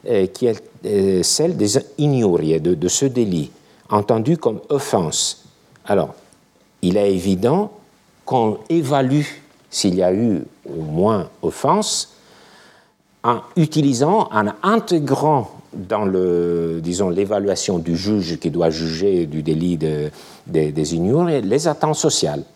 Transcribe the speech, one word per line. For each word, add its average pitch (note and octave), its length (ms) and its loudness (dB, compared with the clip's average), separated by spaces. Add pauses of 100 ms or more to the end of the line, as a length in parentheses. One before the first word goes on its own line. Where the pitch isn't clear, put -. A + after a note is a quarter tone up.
euh, G2 180 2
qui A#2+ 200 -4
est, A2+ 160 0 (240)
euh, F#2+ 360 2
celle D#3 340 0
des G#2 220 2 (200)
injuries, F2+ 600 2
de, F2 140 2
de E2+ 140 -2
ce - 160 0
délit, G#2 460 0 (400)
entendu A2+ 480 2
comme G#2+ 220 -2 (100)
offense. G#2+ 760 -2 (400)
Alors, F#2+ 300 0 (680)
il F#2 160 2
est G2+ 160 4
évident G2 600 0 (520)
qu'on A2 340 0 (120)
évalue D3 560 2 (420)
s'il F#2 280 -2
y F#2 60 2
a F2+ 120 2
eu G#2 300 0 (220)
au D#2 140 -10
moins F2 480 0 (140)
offense D#3+ 720 -2 (1080)
en A#2 180 0 (160)
utilisant, D3+ 760 2
en G#2+ 140 2 (160)
intégrant D3+ 880 2 (240)
dans G2+ 320 -4
le, F2 760 0
disons, F2 280 -2
l'évaluation G2 680 0
du E2+ 180 -2
juge F#2 420 -2
qui D#2+ 120 -4
doit E2 200 2
juger E2 560 0
du D2+ 160 -6
délit E2 340 0
de, D2+ 340 -4 (360)
de, D#2 240 0
des D2+ 240 -2
injures, A2 300 2
les D3 440 0
attentes D3+ 280 0
sociales. D2 480 0 (120)